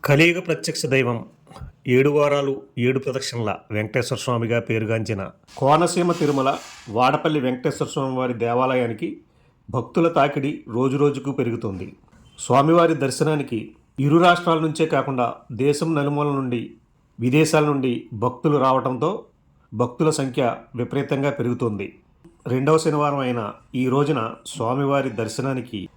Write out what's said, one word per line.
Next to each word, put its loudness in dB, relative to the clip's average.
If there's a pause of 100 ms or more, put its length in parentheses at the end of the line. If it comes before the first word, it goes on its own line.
కలియుగ 4
ప్రత్యక్ష -6
దైవం, 2 (760)
ఏడు 6
వారాలు 2 (260)
ఏడు 2
ప్రదక్షిణల -4 (200)
వెంకటేశ్వర -2
స్వామిగా -2
పేరుగాంచిన -4 (340)
కోనసీమ 2
తిరుమల 0 (400)
వాడపల్లి 2
వెంకటేశ్వర -4
స్వామి -4
వారి -2
దేవాలయానికి 0 (600)
భక్తుల 0
తాకిడి 2 (240)
రోజురోజుకు 0
పెరుగుతోంది. -4 (500)
స్వామివారి 4
దర్శనానికి -2 (380)
ఇరు 4
రాష్ట్రాల 4
నుంచే 0
కాకుండా 0 (240)
దేశం 0
నలుమూల 0 (100)
నుండి, -4 (560)
విదేశాల 4
నుండి 0 (200)
భక్తులు 0
రావటంతో 0 (640)
భక్తుల 0
సంఖ్య -2 (340)
విపరీతంగా -2
పెరుగుతోంది. -4 (580)
రెండవ 2
శనివారం 0
అయిన -2 (320)
ఈ 0
రోజున 2 (240)
స్వామివారి -2
దర్శనానికి -6 (160)